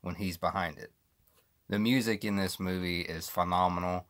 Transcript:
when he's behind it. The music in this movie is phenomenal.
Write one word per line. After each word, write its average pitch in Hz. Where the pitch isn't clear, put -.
when 87
he's 92
behind 85
it. -
The 104
music 110
in 101
this 95
movie 90
is 82
phenomenal. 90